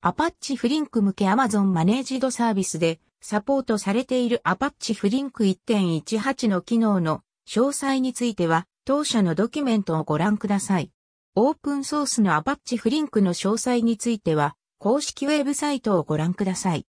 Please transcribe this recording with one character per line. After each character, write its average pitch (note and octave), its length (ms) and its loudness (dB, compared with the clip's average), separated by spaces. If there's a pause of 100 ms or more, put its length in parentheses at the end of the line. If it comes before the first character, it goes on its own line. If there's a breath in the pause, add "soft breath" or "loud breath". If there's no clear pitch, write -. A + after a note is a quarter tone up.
ア F3+ 120 0
パ D4 120 0
ッ E4 160 -2
チ C#4 160 -6
フ A#3+ 120 -2
リ D4+ 120 0
ン D4 60 -2
ク - 140 -2
向 G3 120 2
け G3+ 140 0
Amazon G#3 380 2
マ F3+ 200 2
ネ A3 160 2
ー - 20 -6
ジ C4 180 -4
ド C4 100 0
サ A#3 200 0
ー G#3+ 40 0
ビ F#3+ 100 0
ス - 140 -6
で E3 220 0 (200)
サ G#3 200 -4
ポ C4+ 200 0
ー - 20 -4
ト A3 160 -2
さ G3 140 -2
れ B3 120 0
て B3+ 160 0
い A#3+ 80 2
る A#3 160 0
ア F3+ 120 2
パ - 100 -2
ッ C#4+ 120 -4
チ - 160 -4
フ - 140 0
リ B3+ 140 0
ン C#4 80 -6
ク A3 160 0
一 F#3+ 100 2
点 G3 380 0
一 F#3 240 -4
八 C4 300 0
の F#3+ 120 2
機 A#3 180 -2
能 G#3 220 2
の D#3+ 220 -2 (260)
詳 C4 240 2
細 C4+ 280 -2
に B3+ 120 -2
つ B3 120 -4
い A#3 100 0
て F3 120 0
は、 E3 200 2 (180)
当 C#4+ 200 0
社 A3+ 180 2
の E3+ 120 2
ド G3 140 0
キ D4+ 140 -4
ュ - 20 -2
メ A3+ 140 2
ン G3+ 40 0
ト E3 160 -2
を D#3 60 -2
ご D3+ 140 0
覧 G#3 180 2
く G#3 120 -4
だ G3 120 0
さ F#3+ 200 0
い。 E3 120 -8 (420)
オ B3 180 4
ー - 20 -2
プ - 180 -6
ン C#4 120 -4
ソ D4 180 -2
ー C#4 40 -2
ス A#3+ 160 0
の F3 140 4
ア D3+ 60 0
パ C4 100 -2
ッ - 120 -4
チ B3 120 -4
フ A3+ 140 0
リ D4+ 100 0
ン D4+ 80 -2
ク G#3+ 140 2
の F3+ 120 2
詳 G3 240 -2
細 A#3+ 240 0
に A#3 140 0
つ A#3+ 140 -6
い A3 100 -2
て D#3+ 140 0
は、 D3 200 0 (240)
公 B3 220 0
式 - 260 -6
ウ C#4+ 40 0
ェ D4 140 2
ブ C#4+ 100 -2
サ D4 180 -2
イ C4 80 -4
ト G3+ 180 2
を D#3 40 0
ご D3+ 140 -2
覧 D#3+ 180 0
く G#3 100 -2
だ F#3 100 -2
さ F3 220 -2
い。 C3 120 -6